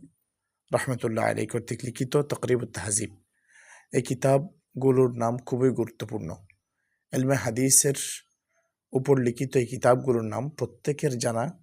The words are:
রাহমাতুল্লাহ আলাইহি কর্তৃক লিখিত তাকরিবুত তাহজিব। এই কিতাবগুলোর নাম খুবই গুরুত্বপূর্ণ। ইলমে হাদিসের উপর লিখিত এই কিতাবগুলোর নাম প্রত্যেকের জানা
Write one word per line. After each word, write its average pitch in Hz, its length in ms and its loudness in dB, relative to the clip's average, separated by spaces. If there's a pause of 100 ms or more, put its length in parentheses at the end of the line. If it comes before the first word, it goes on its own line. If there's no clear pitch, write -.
(720)
রাহমাতুল্লাহ 117 540 -2
আলাইহি 110 220 0
কর্তৃক 117 380 -6
লিখিত 127 320 -4
তাকরিবুত 127 560 0
তাহজিব। 104 380 -4 (800)
এই 135 80 2
কিতাবগুলোর 131 1160 2
নাম 117 200 -2
খুবই 127 320 0
গুরুত্বপূর্ণ। 107 600 -4 (840)
ইলমে 135 220 2
হাদিসের 131 640 2 (960)
উপর 131 240 4
লিখিত 123 400 0
এই 120 80 4
কিতাবগুলোর 127 580 2
নাম 110 260 -4
প্রত্যেকের 143 680 -4
জানা 117 260 -2 (200)